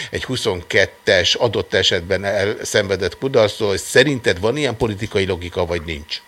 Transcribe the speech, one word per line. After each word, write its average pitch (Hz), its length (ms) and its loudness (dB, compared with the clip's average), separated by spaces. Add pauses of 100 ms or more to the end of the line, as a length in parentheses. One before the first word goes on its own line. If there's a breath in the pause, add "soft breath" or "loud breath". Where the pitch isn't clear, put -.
egy - 140 -6
huszonkettes 98 1120 0
adott 110 380 0
esetben 95 500 0
elszenvedett 98 920 -2
kudarctól. 110 600 2
Szerinted 123 640 2
van 113 180 0
ilyen 127 200 -2
politikai 104 480 -2
logika, 90 400 -2
vagy 85 200 -2
nincs? 78 420 -8